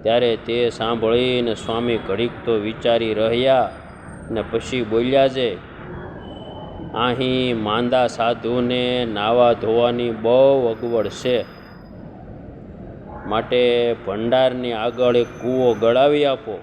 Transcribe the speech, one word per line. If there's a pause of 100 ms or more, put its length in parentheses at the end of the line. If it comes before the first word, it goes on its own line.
ત્યારે
તે
સાંભળીને
સ્વામી
ઘડીક (140)
તો
વિચારી
રહ્યા (600)
ને
પછી
બોલ્યા
છે, (1400)
"અહીં
માંદા
સાધુને
નાવા
ધોવાની
બહુ
અગવડ
છે, (1800)
માટે (120)
ભંડારની
આગળ
એક (140)
કૂવો
ગળાવી
આપો